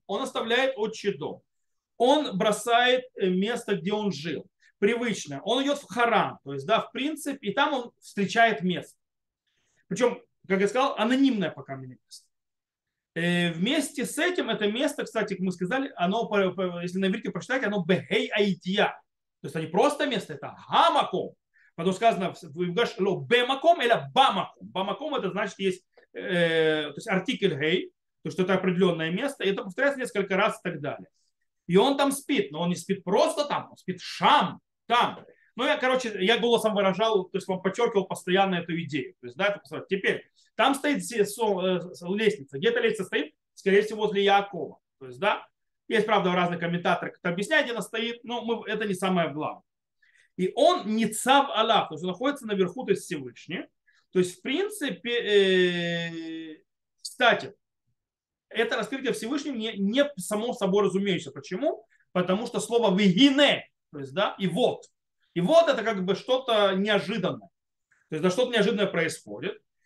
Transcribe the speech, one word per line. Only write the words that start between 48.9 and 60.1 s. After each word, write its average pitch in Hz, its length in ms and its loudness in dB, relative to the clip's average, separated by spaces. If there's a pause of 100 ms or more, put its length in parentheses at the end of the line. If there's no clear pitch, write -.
самое 180 360 0
главное. 143 320 -8 (720)
И 180 200 -2
он 233 380 2
не 226 120 0
цав 277 440 2
Аллах, 220 380 2
то 160 80 -10
есть 151 80 -10
он 185 60 -4
находится 262 360 -4
наверху, 196 380 -2
то - 80 -2
есть - 120 0
Всевышний. 151 600 -10 (480)
То 185 80 2
есть, 180 200 -2
в - 20 -20
принципе, 269 720 -4
э, 170 1500 0 (440)
кстати, - 520 0 (960)
это 226 260 -2
раскрытие 233 380 -4
Всевышнего 269 420 -6
не, 220 220 -6
не 214 260 2 (140)